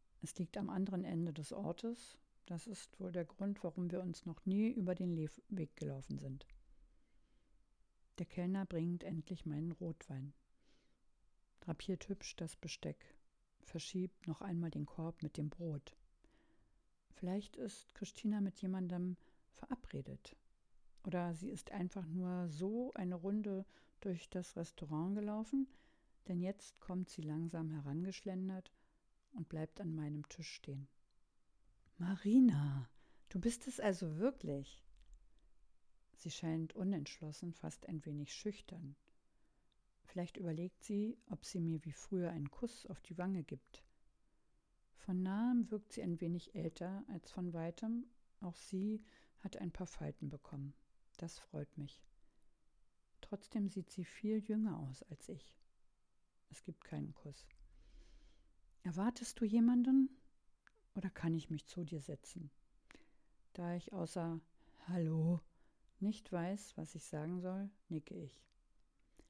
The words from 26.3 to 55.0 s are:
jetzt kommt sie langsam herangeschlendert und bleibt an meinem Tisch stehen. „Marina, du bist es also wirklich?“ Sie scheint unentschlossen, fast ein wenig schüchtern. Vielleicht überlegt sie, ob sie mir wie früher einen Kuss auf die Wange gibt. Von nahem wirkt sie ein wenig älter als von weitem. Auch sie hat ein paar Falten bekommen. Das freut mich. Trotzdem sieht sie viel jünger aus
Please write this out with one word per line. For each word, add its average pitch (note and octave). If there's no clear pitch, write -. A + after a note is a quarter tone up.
jetzt F#3+
kommt F3+
sie -
langsam D#3+
herangeschlendert F#3
und F#3
bleibt D#3
an E3+
meinem D3+
Tisch -
stehen. C#3
„Marina, F3
du F#3
bist A#3
es -
also F3
wirklich?“ D#3
Sie D#3+
scheint D#3+
unentschlossen, E3+
fast -
ein D#3+
wenig D3
schüchtern. E3+
Vielleicht -
überlegt E3+
sie, G#3
ob -
sie -
mir E3
wie D3+
früher F3
einen C#3+
Kuss -
auf -
die E3+
Wange F3+
gibt. -
Von F#3
nahem A3
wirkt G#3+
sie A3+
ein E3+
wenig E3+
älter F#3
als F3+
von F3+
weitem. E3+
Auch F3
sie G#3+
hat -
ein F3+
paar F3+
Falten D3
bekommen. C#3+
Das E3
freut -
mich. C#3+
Trotzdem G3+
sieht F3
sie F3+
viel G#3+
jünger G#3+
aus C3+